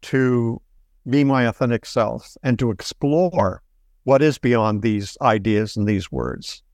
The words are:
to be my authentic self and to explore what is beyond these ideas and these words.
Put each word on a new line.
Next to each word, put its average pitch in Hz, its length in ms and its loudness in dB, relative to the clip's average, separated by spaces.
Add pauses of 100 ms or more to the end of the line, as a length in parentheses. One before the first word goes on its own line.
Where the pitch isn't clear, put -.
to 123 580 0 (480)
be 139 160 2
my 135 200 2
authentic 117 420 -2
self - 560 -4
and 123 160 0
to 123 120 0
explore 147 920 -2 (420)
what 135 180 4
is 151 160 2
beyond 110 440 2
these 104 400 -2
ideas 107 540 0
and 104 120 -2
these 98 240 -2
words. - 500 -8 (120)